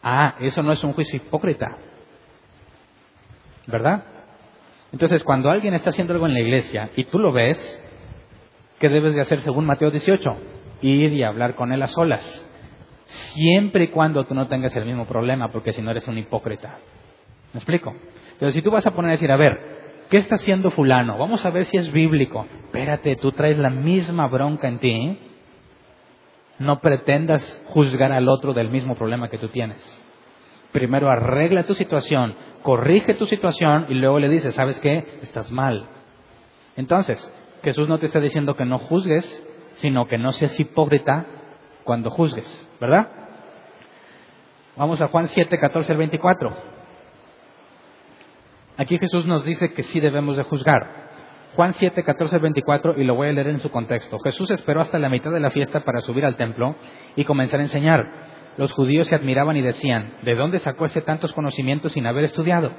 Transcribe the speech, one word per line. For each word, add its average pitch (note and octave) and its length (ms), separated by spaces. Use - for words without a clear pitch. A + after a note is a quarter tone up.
Ah, B2+ 400
eso C3+ 220
no D3+ 100
es D3+ 100
un C#3+ 100
juicio D3+ 240
hipócrita, - 600
¿verdad? B2 360
Entonces, E3 300
cuando C3+ 280
alguien G3+ 240
está E3+ 160
haciendo E3+ 240
algo E3 120
en C#3+ 80
la B2 60
iglesia A#2 560
y C3 80
tú - 140
lo G3 140
ves, B2 260
¿qué D3+ 80
debes D3+ 260
de D3 60
hacer C#3+ 220
según D3 240
Mateo D3+ 240
dieciocho? D3+ 460
Ir C#3+ 320
y C#3+ 100
hablar A#2 320
con B2 160
él C3+ 120
a C3+ 40
solas, D#3 580
siempre F3+ 760
y D#3+ 40
cuando D#3 360
tú C3+ 100
no C3 140
tengas C3 260
el A2 120
mismo A#2+ 180
problema, A#2 480
porque A2+ 200
si A2+ 100
no A2 80
eres A2+ 180
un A2+ 100
hipócrita. A2 600
¿Me B2 60
explico? - 360
Entonces, C#3 220
si D#3 80
tú G3+ 80
vas G#3+ 160
a G3+ 60
poner E3+ 180
a - 20
decir: D#3 180
"A C3+ 60
ver, - 720
¿qué F#3+ 80
está G3+ 200
haciendo F#3+ 340
fulano? B2+ 480
Vamos G3 260
a F3+ 60
ver F3+ 160
si - 100
es E3 160
bíblico". D3 540
Espérate, C#3 520
tú C3+ 160
traes D3+ 260
la C#3 120
misma E3 580
bronca C3+ 380
en A#2+ 120
ti. B2+ 400
No C#3 220
pretendas D3+ 880
juzgar C3+ 440
al B2+ 160
otro C3+ 240
del A#2 160
mismo B2+ 260
problema A#2 360
que A2+ 80
tú A2 100
tienes. A2+ 320
Primero C3+ 360
arregla C#3 560
tu G3 100
situación, C3+ 600
corrige C#3 520
tu A3 120
situación E3 600
y C3 60
luego C3+ 240
le C#3+ 100
dices: D3+ 260
"¿Sabes C3+ 240
qué? D3+ 440
Estás - 280
mal". A#2+ 380
Entonces, C3+ 420
Jesús D3+ 260
no D#3+ 100
te D#3+ 80
está D#3 140
diciendo D3 360
que B2+ 100
no B2+ 120
juzgues, E3+ 640
sino C3 300
que A#2 120
no C3 140
seas - 280
hipócrita D3 640
cuando A#2 280
juzgues, C3 580
¿verdad? D#3+ 300
Vamos D#3 240
a D3 80
Juan E3 200
siete, E3+ 300
catorce D#3 340
al D3+ 60
veinticuatro. D#3 560
Aquí D3+ 220
Jesús F3 280
nos D#3+ 180
dice E3 280
que C#3+ 100
sí - 160
debemos C#3+ 380
de C#3 60
juzgar. C3+ 580
Juan F3+ 180
siete, F3+ 300
catorce D#3+ 320
al D#3 60
veinticuatro, D3 540
y C#3 60
lo B2+ 140
voy C#3+ 120
a D3+ 40
leer C#3 160
en D3+ 100
su D3+ 120
contexto. A#2 500
Jesús F#3 320
esperó D#3 280
hasta D#3+ 200
la C#3+ 80
mitad C3 240
de E3+ 80
la C#3 100
fiesta C#3+ 300
para A#2+ 200
subir B2 240
al C3+ 120
templo A#2+ 400
y D3 80
comenzar C3+ 340
a D3 60
enseñar. D3 440
Los C#3 160
judíos C#3+ 360
se E3 80
admiraban C#3 400
y C#3 60
decían: A#2+ 500
"¿De A#2+ 120
dónde E3 260
sacó D#3 240
este D3+ 180
tantos D#3 300
conocimientos D3 600
sin B2 140
haber C3 180
estudiado?". E3 540